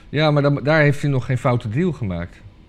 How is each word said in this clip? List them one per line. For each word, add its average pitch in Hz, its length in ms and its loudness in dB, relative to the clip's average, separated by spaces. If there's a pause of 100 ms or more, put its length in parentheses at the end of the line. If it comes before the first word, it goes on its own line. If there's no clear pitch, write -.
Ja, 151 220 0
maar 147 100 2
dan, 143 220 2
daar 156 180 2
heeft 143 200 2
hij 147 100 0
nog 131 140 -2
geen 131 120 -2
foute 120 320 -2
deal 165 220 -2
gemaakt. 87 500 -8 (280)